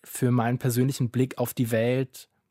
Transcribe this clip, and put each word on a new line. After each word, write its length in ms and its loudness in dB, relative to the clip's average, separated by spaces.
für 260 -2
meinen 280 2
persönlichen 520 0
Blick 280 -2
auf 140 -2
die 200 -2
Welt 560 -2